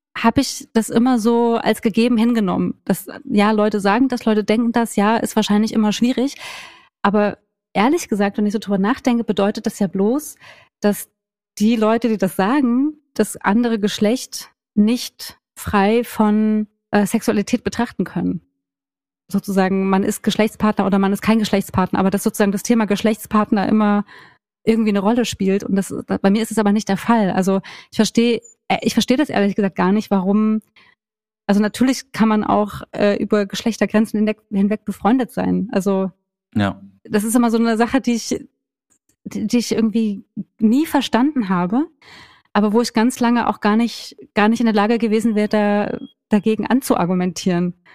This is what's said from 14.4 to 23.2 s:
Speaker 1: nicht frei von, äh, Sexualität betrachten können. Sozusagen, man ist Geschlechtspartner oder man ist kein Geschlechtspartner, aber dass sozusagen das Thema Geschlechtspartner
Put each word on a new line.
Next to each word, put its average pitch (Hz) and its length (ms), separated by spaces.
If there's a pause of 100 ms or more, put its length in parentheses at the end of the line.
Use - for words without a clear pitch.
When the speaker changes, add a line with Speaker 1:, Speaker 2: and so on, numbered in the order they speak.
Speaker 1:
nicht - 640 (160)
frei 214 480
von, 214 640 (240)
äh, 208 140
Sexualität 214 580
betrachten 226 400
können. 180 380 (880)
Sozusagen, 190 600
man 196 140
ist - 200
Geschlechtspartner 214 640
oder 196 140
man 196 120
ist 202 100
kein 220 160
Geschlechtspartner, 196 640
aber 190 100
dass 196 140
sozusagen 208 300
das 196 100
Thema 226 240
Geschlechtspartner 214 800